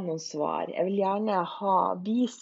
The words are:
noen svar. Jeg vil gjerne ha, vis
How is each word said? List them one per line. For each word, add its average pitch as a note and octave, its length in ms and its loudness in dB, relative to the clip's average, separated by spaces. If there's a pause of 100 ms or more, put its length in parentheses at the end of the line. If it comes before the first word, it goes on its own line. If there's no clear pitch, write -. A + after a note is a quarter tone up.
noen D#3+ 180 -2
svar. D#3+ 480 -2
Jeg - 220 0
vil G3 80 2
gjerne G3 420 2 (140)
ha, F#3+ 240 2 (260)
vis A#3 360 0